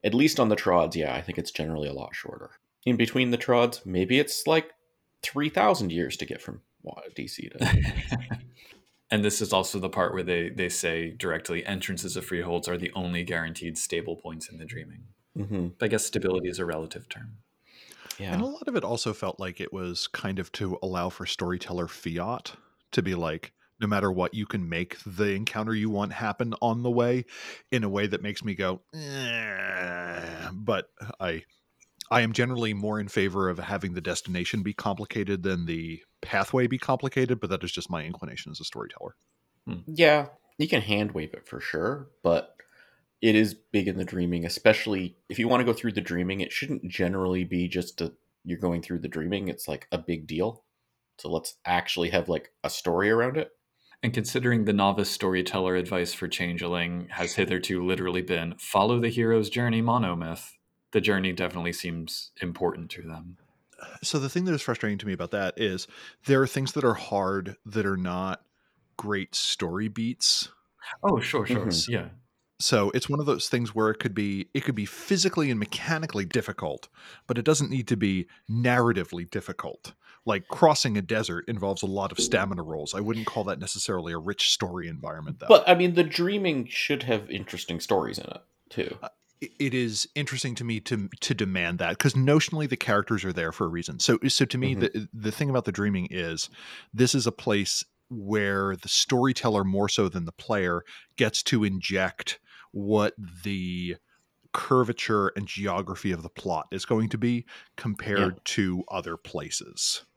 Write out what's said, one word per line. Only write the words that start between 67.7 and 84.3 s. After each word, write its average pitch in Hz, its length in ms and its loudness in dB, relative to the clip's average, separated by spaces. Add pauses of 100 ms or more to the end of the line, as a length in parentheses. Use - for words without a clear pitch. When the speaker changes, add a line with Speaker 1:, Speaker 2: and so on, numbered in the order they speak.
Speaker 3:
are 98 120 2
not 90 480 -4 (520)
great 101 380 -2
story 98 540 -2
beats. - 600 0 (520)
Speaker 2:
Oh, 180 180 4
sure, 120 260 -2
sure. 113 200 2
Speaker 1:
Mm-hmm. 87 260 0
Speaker 2:
Yeah. 87 160 -2 (520)
Speaker 3:
So 104 340 4
it's 127 140 0
one 143 120 0
of 143 60 0
those - 220 0
things 117 260 0
where 110 160 4
it 107 80 -2
could 98 160 -2
be, 101 400 -2
it 135 60 2
could 135 160 0
be 101 100 -2
physically 175 640 2
and 117 80 0
mechanically 143 680 -2
difficult, 87 640 -4 (380)
but 120 100 0
it 117 80 -2
doesn't 147 260 4
need 127 180 -2
to 120 80 4
be 95 300 2 (220)
narratively 117 800 2
difficult. - 640 -8 (320)
Like, 98 240 0
crossing 143 480 6
a 101 60 2
desert 90 460 -2
involves 98 340 -2
a 101 40 0
lot 95 260 -2
of - 60 -4
stamina 95 440 2
rolls. 78 320 -6
I 98 60 -2
wouldn't 110 260 -2
call 107 180 -2
that 95 140 -4
necessarily 90 560 -4
a 82 40 -4
rich 92 340 0